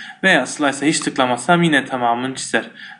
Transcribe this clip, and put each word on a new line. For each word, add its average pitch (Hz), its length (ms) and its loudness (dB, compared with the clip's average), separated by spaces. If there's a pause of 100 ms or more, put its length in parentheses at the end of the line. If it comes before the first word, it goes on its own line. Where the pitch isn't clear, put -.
(240)
Veya 160 220 4
slice'a 139 420 -2
hiç 160 120 0
tıklamazsam 135 600 2
yine 147 220 2
tamamını 123 500 -2
çizer. - 300 -4 (360)